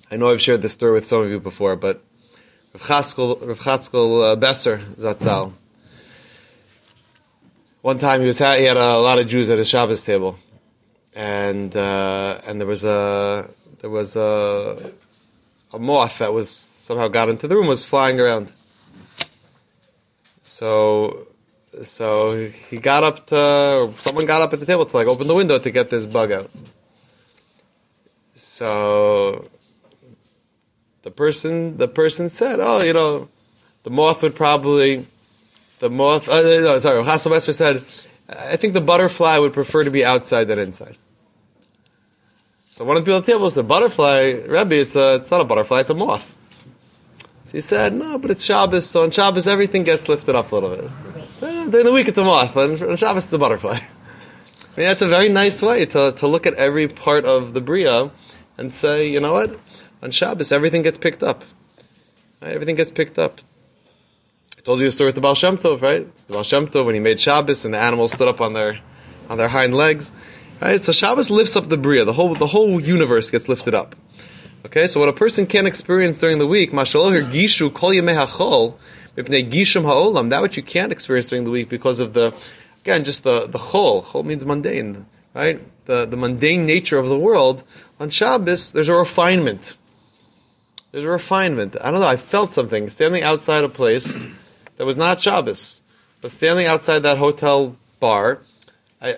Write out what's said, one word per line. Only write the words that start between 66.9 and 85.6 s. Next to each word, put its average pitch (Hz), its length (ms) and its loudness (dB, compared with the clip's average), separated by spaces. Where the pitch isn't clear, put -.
he 107 60 -2
made 110 200 2
Shabbos 143 460 0
and 110 80 -6
the 107 60 -4
animals 117 320 0
stood 131 160 0
up 123 140 -2
on 110 120 -2
their, 107 260 -4
on 113 80 -8
their 113 100 2
hind 127 260 2
legs, 151 380 0
right? 190 220 0
So 165 80 0
Shabbos 220 380 0
lifts 208 260 2
up 170 140 -2
the 156 80 0
Bria. 135 260 2
The 107 100 0
whole, 165 220 0
the 151 120 -2
whole 196 320 2
universe 143 520 0
gets 117 160 -2
lifted 123 260 -2
up. - 220 -4
Okay, 165 220 2
so 147 120 -2
what 147 80 4
a 143 60 0
person 208 340 2
can't 196 200 2
experience 180 500 0
during 160 220 2
the 143 80 2
week, 185 240 2
Mashaloh 151 500 2
Hergishu 147 520 0
Kol 185 180 0
Yemei 170 240 2
HaChol, 127 600 0
Mipnei 127 340 -2
Gishum 180 340 0
HaOlam, 147 480 2
that 139 100 0
which 196 160 -4
you 143 60 -10
can't 185 280 -4
experience 127 380 -4
during 123 160 -4
the 117 60 -6
week 120 180 -6
because 123 300 -4
of 113 140 -6
the, 117 220 0
again, 175 220 -2
just 139 200 -8
the, 117 240 0
the 95 120 -10
Chol. 135 440 0
Chol 151 220 -8
means 147 200 -8
mundane, 131 600 -6
right? 143 280 -2